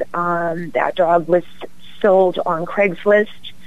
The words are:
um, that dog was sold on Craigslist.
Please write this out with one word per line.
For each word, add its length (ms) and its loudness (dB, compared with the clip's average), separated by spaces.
um, 600 -2
that 240 -2
dog 320 2
was 160 4
sold 420 4
on 220 -2
Craigslist. 880 0